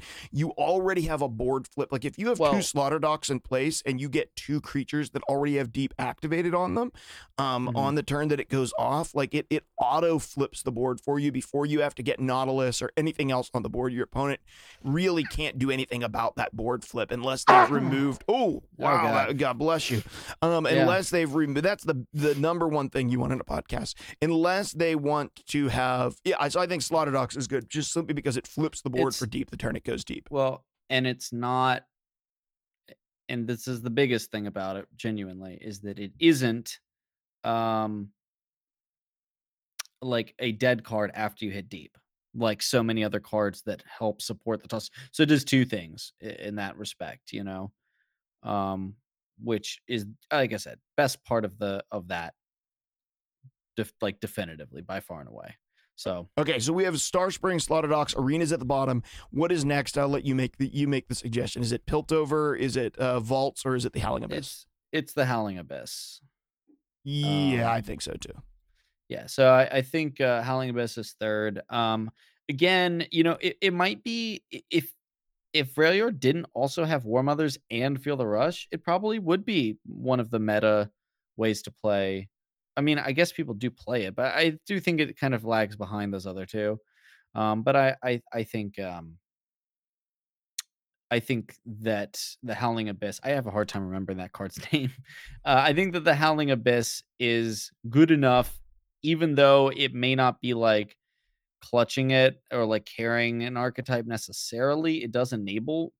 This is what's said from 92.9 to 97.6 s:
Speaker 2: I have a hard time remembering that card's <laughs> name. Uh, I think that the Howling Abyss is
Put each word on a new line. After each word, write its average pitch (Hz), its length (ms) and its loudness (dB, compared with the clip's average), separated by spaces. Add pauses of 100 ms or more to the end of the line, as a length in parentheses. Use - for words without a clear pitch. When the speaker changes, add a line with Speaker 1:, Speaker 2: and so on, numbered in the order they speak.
Speaker 2:
I 135 60 0
have 135 140 0
a 101 60 -6
hard 104 160 0
time 98 180 -6
remembering 95 340 -6
that 90 120 -12
card's - 260 -10 (100)
<laughs> - 40 -4
name. 135 220 0 (500)
Uh, 135 220 6
I 151 80 6
think 180 180 2
that 170 140 0
the 160 100 8
Howling 151 360 4
Abyss 120 520 2 (160)
is 117 520 0 (180)